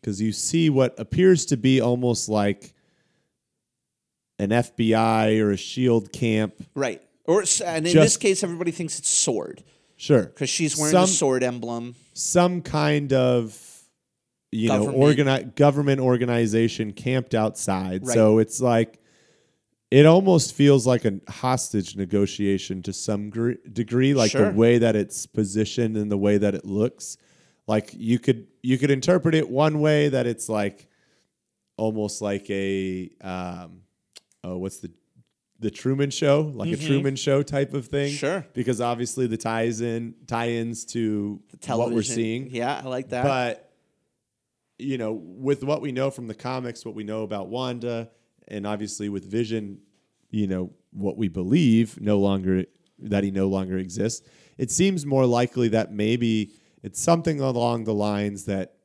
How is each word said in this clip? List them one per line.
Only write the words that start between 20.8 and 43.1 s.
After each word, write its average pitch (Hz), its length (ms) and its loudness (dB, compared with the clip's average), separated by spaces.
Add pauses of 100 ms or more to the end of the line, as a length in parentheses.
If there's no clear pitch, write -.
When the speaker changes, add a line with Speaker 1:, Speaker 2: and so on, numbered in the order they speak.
Speaker 1:
like 123 180 2
a 98 240 0
hostage 120 680 -4
negotiation 98 880 0
to 98 100 -8
some 104 340 -4
gr-, 117 240 -2 (180)
degree, 120 440 0
like, 117 180 4
the 135 60 0
Speaker 2:
Sure. 104 140 4
Speaker 1:
way 117 260 6
that 113 180 4
it's - 300 -4
positioned 110 680 -2
and 104 140 -4
the 101 60 0
way 101 220 4
that 101 160 2
it - 100 -8
looks. 104 520 -4 (500)
Like, 107 260 -2
you 117 260 0
could, 113 280 0 (160)
you 127 160 0
could 139 120 0
interpret 160 440 2
it 156 160 0
one 151 300 0
way, 147 280 2
that 127 180 0
it's 117 220 -6
like, 104 400 -4 (880)
almost 107 460 -4
like 101 280 -4
a, 95 600 -4 (100)
um, 90 600 -12 (640)
oh, 90 140 -8
what's 95 200 -8
the, 85 140 -14 (680)
the 107 140 -4
Truman 135 380 -2
Show, 147 440 0
like, 120 180 -6
a 151 40 -4
Speaker 2:
Mm-hmm. 151 100 -8
Speaker 1:
Truman 139 300 0
Show 139 260 0
type 139 320 -4
of 127 140 -6
thing. 143 240 -2
Speaker 2:
Sure. 147 420 -4
Speaker 1:
Because 123 260 -2
obviously 120 460 -2
the 113 100 -2
ties 113 440 -2
in, 117 340 -6 (140)
tie-ins 117 580 -4
to 104 540 -4 (100)
Speaker 2:
The - 60 -20 (200)
Speaker 1:
what - 20 0 (100)
we're 117 140 0
Speaker 2:
television. 113 120 -4
Speaker 1:
seeing. 117 380 -4
Speaker 2:
Yeah, 123 320 -4
I - 40 -10
like 131 200 -6
that. 127 160 -4